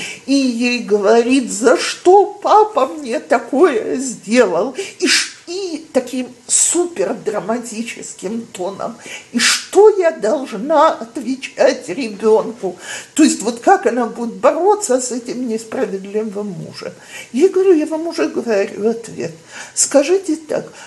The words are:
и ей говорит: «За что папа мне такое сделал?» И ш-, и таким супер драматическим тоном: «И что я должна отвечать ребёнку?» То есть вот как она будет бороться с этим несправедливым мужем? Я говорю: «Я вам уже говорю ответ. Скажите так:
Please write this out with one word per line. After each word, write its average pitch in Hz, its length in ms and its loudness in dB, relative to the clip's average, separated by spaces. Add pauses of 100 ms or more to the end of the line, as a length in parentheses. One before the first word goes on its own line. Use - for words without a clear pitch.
(280)
и 262 60 0
ей 247 460 0
говорит: 220 720 2
«За 220 260 2
что - 480 4
папа 403 640 2
мне 294 320 -6
такое 269 800 2
сделал?» 226 760 0 (240)
И 349 80 0
ш-, - 240 0 (160)
и 349 440 -8
таким 254 360 -4 (200)
супер 285 640 0 (120)
драматическим 226 1300 -6
тоном: 196 420 -8 (380)
«И 240 60 -8
что - 580 4
я 330 140 2
должна 277 800 0
отвечать 262 960 -2
ребёнку?» 208 880 -2 (380)
То 311 80 6
есть - 180 2
вот 233 180 -4
как 381 260 4
она 240 200 0
будет 226 300 -8
бороться 294 680 2
с - 100 -6
этим 247 360 -8
несправедливым 208 1000 -6
мужем? 156 460 -12 (400)
Я 311 160 4
говорю: 370 240 4
«Я 302 120 2
вам 320 220 -4
уже 320 220 -2
говорю 220 600 -2
ответ. - 420 -6 (420)
Скажите 311 600 2
так: - 360 -6 (160)